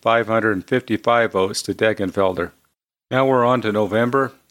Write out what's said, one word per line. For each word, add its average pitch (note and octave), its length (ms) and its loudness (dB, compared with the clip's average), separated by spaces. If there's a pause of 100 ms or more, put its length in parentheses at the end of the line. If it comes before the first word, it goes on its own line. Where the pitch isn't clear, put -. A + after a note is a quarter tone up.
five A#2 240 2
hundred G#2+ 400 0
fifty-five A#2 640 0
votes G2 300 -2
to G2+ 100 -6
Degenfelder. F#2+ 800 -2 (600)
Now C3 160 0
we're C3 160 2
on B2 200 2
to G#2+ 100 -2
November, A#2 600 0 (180)